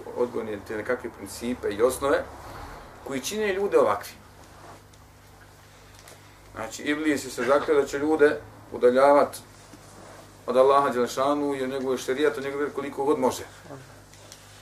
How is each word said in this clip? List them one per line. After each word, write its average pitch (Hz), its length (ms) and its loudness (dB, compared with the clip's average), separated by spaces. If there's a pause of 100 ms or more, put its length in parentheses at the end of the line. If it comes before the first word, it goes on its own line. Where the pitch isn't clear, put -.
(160)
odgojni 117 420 -4 (100)
te 110 80 -8
nekakve 120 340 -6
principe 117 600 -8
i 104 120 -2
osnove 139 420 0 (800)
koji 131 160 -8
čine 208 340 -4
ljude 190 240 2
ovakvi. 104 340 0 (2500)
Znači, 110 280 -12
Iblis 147 520 -4
se 123 100 -6
zakljeo 143 360 4
da 139 60 2
će 139 120 -6
ljude 151 420 4 (320)
udaljavati 131 680 6 (1080)
od 123 100 0
Allaha 139 320 6
Đelešanu 135 680 0
i 135 80 -4
od 127 80 -4
njegove 131 280 -2
šerijata, 143 400 0
od 131 60 -8
njegove 139 260 -4
koliko 139 340 -6
god 143 140 2
može. 127 240 0 (1200)